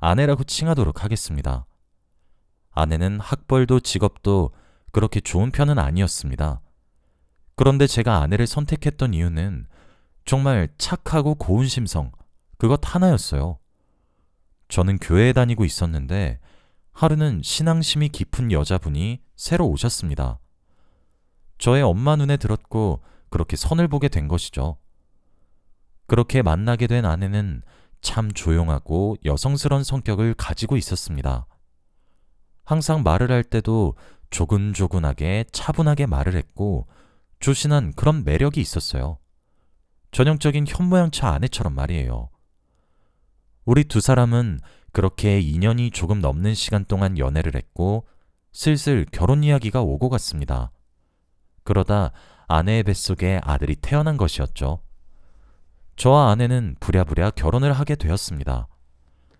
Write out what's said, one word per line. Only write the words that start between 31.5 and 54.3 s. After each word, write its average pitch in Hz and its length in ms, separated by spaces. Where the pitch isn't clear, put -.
항상 156 380
말을 120 280
할 123 140
때도 110 500
조근조근하게 95 1200
차분하게 147 540
말을 90 280
했고 90 520
조신한 139 520
그런 151 320
매력이 143 340
있었어요. 76 600
전형적인 147 540
현모양처 175 600
아내처럼 - 480
말이에요. 67 560
우리 135 200
두 123 160
사람은 120 580
그렇게 98 480
이 78 180
년이 113 360
조금 98 280
넘는 110 320
시간 104 320
동안 95 320
연애를 73 380
했고 95 540
슬슬 143 600
결혼 147 320
이야기가 131 380
오고 - 260
갔습니다. 71 640
그러다 98 480
아내의 98 340
뱃속에 95 600
아들이 73 320
태어난 151 400
것이었죠. 87 640